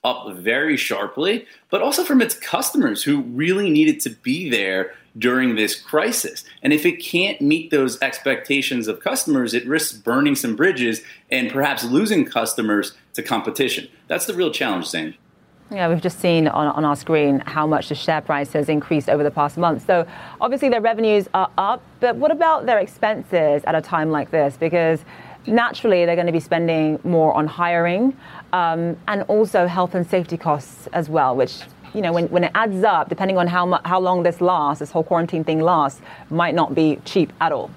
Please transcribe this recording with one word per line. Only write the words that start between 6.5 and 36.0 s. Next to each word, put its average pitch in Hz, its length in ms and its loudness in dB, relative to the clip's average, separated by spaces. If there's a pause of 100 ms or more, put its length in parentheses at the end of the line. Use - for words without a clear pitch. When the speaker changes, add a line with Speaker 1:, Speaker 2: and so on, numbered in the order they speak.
Speaker 1:
And 147 120 4
if 151 100 0
it 170 120 2
can't 185 440 -2
meet 156 300 0
those 131 320 0
expectations 135 840 -2
of 107 140 -6
customers, 139 540 -2
it - 120 -2
risks 143 300 -2
burning 135 380 0
some 117 220 -4
bridges 123 440 0 (300)
and 123 200 -2
perhaps 135 340 -2
losing 165 420 2
customers 107 680 -2 (220)
to - 80 -8
competition. - 680 -4 (200)
That's - 180 -4
the 196 80 -6
real 175 160 0
challenge, 95 380 -4
Zane. 80 260 -6 (560)
Speaker 2:
Yeah, 185 180 -2
we've 165 140 0
just 180 180 -4
seen 165 280 2
on, 151 180 0
on 147 180 0
our 147 120 0
screen 143 500 2
how 156 200 -2
much 147 220 -2
the 147 60 -4
share 156 260 -2
price 143 320 -4
has 147 160 0
increased 151 400 0
over 147 140 2
the 147 80 2
past 147 260 -2
month. 170 300 0
So 175 200 2 (320)
obviously 262 300 0
their 233 140 2
revenues 214 500 2
are 185 240 0
up, 214 260 0 (160)
but 240 180 2
what 294 140 2
about 320 360 2
their 233 120 4
expenses 175 840 0
at 160 100 0
a 160 60 2
time 160 300 -2
like 151 200 -2
this? 143 280 0
Because 160 440 2 (440)
naturally 214 580 2
they're 170 120 2
gonna 175 140 0
be 160 100 0
spending 160 640 0
more 160 280 4
on 151 140 2
hiring, 175 680 0 (380)
um, 170 460 0 (100)
and 202 200 -2
also 202 380 2
health 180 280 -2
and 180 120 0
safety 170 300 -2
costs - 520 -4
as 160 200 -4
well, 139 260 2
which, - 260 0 (340)
you 208 80 -2
know, 170 100 0
when, 170 140 0
when 175 180 2
it - 100 -2
adds 208 300 0
up, 175 240 2
depending 190 300 0
on 175 80 2
how 175 180 0
mu-, 180 220 0
how 180 120 2
long 180 260 2
this 175 180 0
lasts, 160 380 2
this 147 100 -10
whole 165 140 0
quarantine 170 380 0
thing 160 180 0
lasts, 156 420 2 (260)